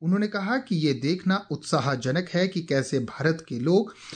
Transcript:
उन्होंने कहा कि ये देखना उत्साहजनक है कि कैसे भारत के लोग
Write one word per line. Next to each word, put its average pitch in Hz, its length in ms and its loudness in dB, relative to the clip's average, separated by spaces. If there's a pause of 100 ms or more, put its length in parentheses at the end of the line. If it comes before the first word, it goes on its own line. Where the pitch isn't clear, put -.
उन्होंने 196 260 2
कहा 208 300 -2
कि 254 180 -2
ये 151 160 2
देखना 180 580 0
उत्साहजनक 139 800 -2
है 185 200 0
कि 180 120 -4
कैसे 135 380 0
भारत 156 500 0
के 120 100 -6
लोग 185 360 2 (220)